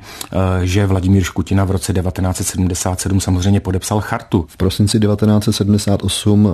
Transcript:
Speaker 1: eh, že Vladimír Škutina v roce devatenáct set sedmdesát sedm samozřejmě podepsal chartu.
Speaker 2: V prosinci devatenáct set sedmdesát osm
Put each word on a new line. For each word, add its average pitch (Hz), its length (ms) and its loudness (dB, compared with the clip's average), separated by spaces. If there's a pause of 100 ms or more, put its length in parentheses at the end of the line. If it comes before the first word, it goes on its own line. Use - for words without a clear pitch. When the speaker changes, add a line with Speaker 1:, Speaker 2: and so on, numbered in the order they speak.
(320)
Speaker 1:
eh, 92 340 0
že 101 200 2
Vladimír 95 360 2
Škutina 98 420 -2
v 92 60 -2
roce 95 220 -2
devatenáct 92 440 -2
set 98 80 -6
sedmdesát 92 560 -2
sedm 98 200 0
samozřejmě 95 400 2
podepsal 92 400 -2
chartu. - 480 -2
Speaker 2:
V - 80 -20
prosinci 101 420 0
devatenáct 104 460 2
set 113 80 0
sedmdesát 101 500 0
osm 104 520 2